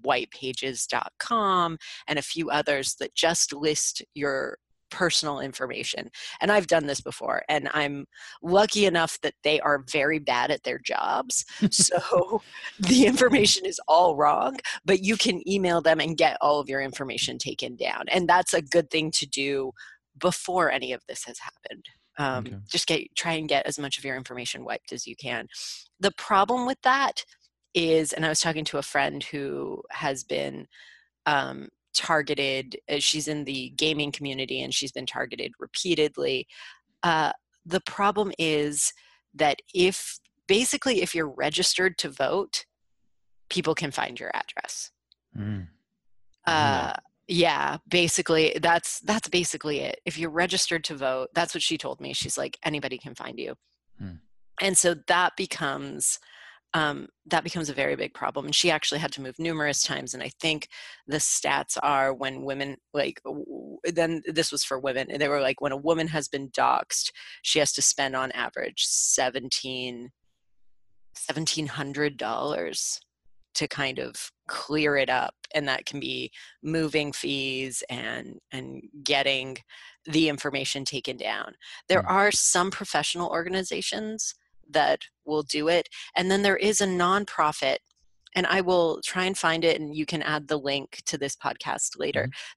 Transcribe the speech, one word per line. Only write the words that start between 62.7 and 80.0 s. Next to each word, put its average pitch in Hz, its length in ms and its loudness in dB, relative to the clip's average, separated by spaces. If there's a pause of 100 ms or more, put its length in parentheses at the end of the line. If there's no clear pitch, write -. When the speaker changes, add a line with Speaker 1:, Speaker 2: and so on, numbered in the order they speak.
Speaker 1:
like, 139 300 -2
w-, 147 220 -8
w-, 139 340 -14 (140)
then 165 320 0
this 160 260 0
was 143 140 -2
for 135 140 -4
women, 131 320 -2
and 143 100 -2
they 147 80 2
were 143 120 0
like, 131 200 0
when 139 120 0
a 135 40 -4
woman 160 320 2
has 151 180 -2
been 139 220 -6
doxxed, - 640 0 (320)
she - 160 2
has 143 140 4
to 143 80 -2
spend 135 340 2
on 131 160 -2
average 127 540 -4
seventeen, 127 1300 -2 (1040)
seventeen 156 520 -4
hundred 139 500 -4
dollars 139 800 -4 (540)
to - 140 -4
kind 135 320 -4
of 123 320 -8 (160)
clear 147 480 0
it 135 140 2
up. 127 260 0 (180)
And 147 140 0
that 131 180 -2
can 143 140 -8
be 127 320 -6 (320)
moving 156 480 0
fees 135 800 -4
and, 123 500 -8 (140)
and 131 280 -10 (220)
getting 135 540 0 (480)